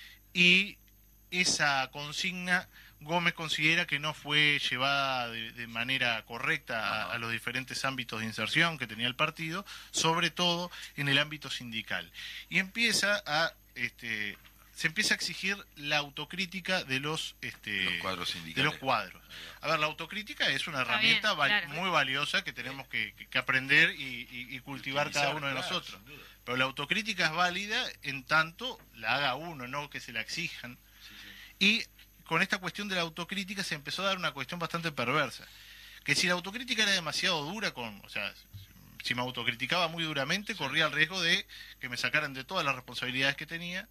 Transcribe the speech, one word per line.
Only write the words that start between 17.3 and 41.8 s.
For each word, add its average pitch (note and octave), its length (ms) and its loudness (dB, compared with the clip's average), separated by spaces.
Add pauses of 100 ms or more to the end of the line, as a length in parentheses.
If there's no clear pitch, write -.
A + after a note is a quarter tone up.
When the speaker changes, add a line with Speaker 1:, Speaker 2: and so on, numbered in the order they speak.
Speaker 1:
este, G#2 440 -4
Speaker 2:
Los F2+ 180 0
cuadros F2+ 260 -2
Speaker 1:
de - 60 -4
Speaker 2:
sindicales. E2 360 -2
Speaker 1:
los - 80 -8
cuadros. A2 440 -2
Speaker 2:
Ahí - 60 -20 (340)
va. - 40 -6
Speaker 1:
A D3 40 0
ver, D#3+ 100 2
la D3+ 60 2
autocrítica G3 640 -4
es C#3 160 0
una C#3+ 160 0
Speaker 3:
Está - 100 0
Speaker 1:
herramienta G#3+ 360 4
Speaker 3:
bien, F#3+ 100 2
Speaker 1:
val-, C#3+ 100 4
Speaker 3:
claro. G3+ 200 2
Speaker 1:
muy D#3+ 200 -2
valiosa D3 560 2
que D3 80 -6
tenemos C3 360 -8
que, G#2+ 260 -2
que, - 140 -18
que C3 100 0
aprender C3+ 600 6
y, B2 320 -8
y, B2 240 -8
y B2+ 60 -8
cultivar C#3 460 -2
Speaker 2:
Utilizar, C#3+ 220 2
Speaker 1:
cada C#3+ 80 -2
uno D3 100 -4
de C3+ 80 -2
Speaker 2:
claro, C3 140 -4
Speaker 1:
nosotros. E3+ 300 -6
Speaker 2:
sin G2+ 60 -20
duda. C3 220 -18 (180)
Speaker 1:
Pero B2 140 -2
la C3 60 4
autocrítica F3 640 0
es D#3 60 2
válida F#3 500 0 (200)
en C#3 220 -8
tanto E3 540 0 (180)
la A2+ 180 0
haga C3+ 220 2
uno, D3+ 320 -8
no C#3+ 200 -6
que B2+ 120 -10
se B2 120 -12
la A#2 80 -4
exijan. B2 580 -8 (220)
Speaker 2:
Sí, - 140 -18
sí. - 140 -18 (380)
Speaker 1:
Y G#3+ 180 4 (400)
con E3 180 2
esta F#3+ 160 2
cuestión F#3 300 -6
de F#3+ 60 -2
la F3+ 60 2
autocrítica F#3 640 -4
se - 100 -4
empezó D3+ 280 -4
a G3 40 0
dar G3 100 2
una E3 140 0
cuestión C#3 300 -6
bastante E3 320 -2
perversa, C3 560 0 (560)
que C#3+ 100 2
si F3+ 140 4
la F3+ 60 6
autocrítica A3 500 0
era G3+ 80 4
demasiado E3+ 520 2
dura, F#3 280 -2
con, A2 320 -8
o - 40 -20
sea, G2+ 240 -6 (720)
si A#2+ 140 -2
me B2 60 0
autocriticaba B2+ 640 0
muy E3 160 -4
duramente, D#3 480 0
Speaker 2:
Sí. F#3+ 60 -8
Speaker 1:
corría D#3 280 2
el C#3+ 60 0
riesgo D#3 280 2
de F3 240 4 (360)